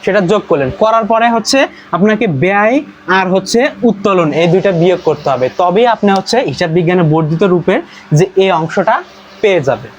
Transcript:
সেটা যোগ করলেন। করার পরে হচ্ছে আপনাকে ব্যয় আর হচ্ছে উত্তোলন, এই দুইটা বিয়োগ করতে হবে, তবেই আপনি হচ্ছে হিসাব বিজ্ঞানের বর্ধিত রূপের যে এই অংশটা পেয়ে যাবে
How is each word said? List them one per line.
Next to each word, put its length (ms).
সেটা 160
যোগ 200
করলেন। 200
করার 300
পরে 220
হচ্ছে 240
আপনাকে 300
ব্যয় 340
আর 160
হচ্ছে 260
উত্তোলন, 400
এই 120
দুইটা 180
বিয়োগ 280
করতে 240
হবে, 140
তবেই 340
আপনি 240
হচ্ছে 180
হিসাব 260
বিজ্ঞানের 360
বর্ধিত 300
রূপের 280
যে 60
এই 60
অংশটা 340
পেয়ে 260
যাবে 200